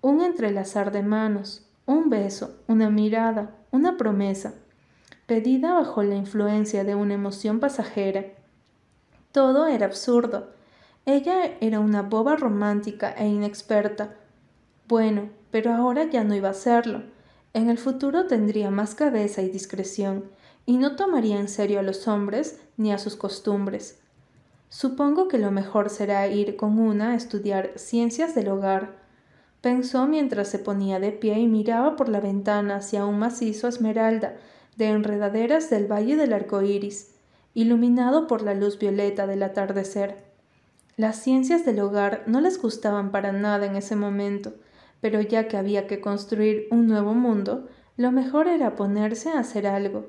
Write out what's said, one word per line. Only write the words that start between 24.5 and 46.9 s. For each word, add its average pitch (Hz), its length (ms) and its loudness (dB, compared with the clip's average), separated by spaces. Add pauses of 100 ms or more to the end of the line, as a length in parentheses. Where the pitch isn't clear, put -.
Supongo 285 540 0
que 277 100 0
lo 208 140 2
mejor 196 380 0
será 202 400 0
ir 202 260 0
con 214 240 0
una 220 320 2
a 240 40 0
estudiar 202 600 -4
ciencias 233 580 -2
del 208 140 0
hogar, 196 480 -2 (640)
pensó 254 480 0
mientras 262 400 0
se 202 120 -6
ponía 196 420 -2
de 202 100 0
pie 208 280 0
y 233 80 4
miraba 226 500 2
por 262 100 0
la 208 140 0
ventana 202 560 0
hacia 202 280 -4
un 208 140 0
macizo 226 480 -2
esmeralda 220 720 0 (400)
de 214 100 0
enredaderas 214 840 0
del 208 220 2
Valle 214 240 2
del 285 160 2
Arco 196 300 0
Iris, 202 500 -2 (420)
iluminado 240 760 4
por 220 160 0
la 202 100 -2
luz 202 260 0
violeta 202 480 0
del 196 160 -2
atardecer. 196 800 -4 (720)
Las 220 220 0
ciencias 262 480 2
del 208 160 2
hogar 202 440 0
no 233 140 2
les 370 180 2
gustaban 208 540 -2
para 196 220 -2
nada 202 320 0
en 196 100 -4
ese 202 220 -4
momento, 202 560 -4 (480)
pero 214 180 0
ya 220 300 0
que 208 80 -2
había 196 280 0
que 196 140 -6
construir 214 720 0
un 233 160 4
nuevo 214 260 2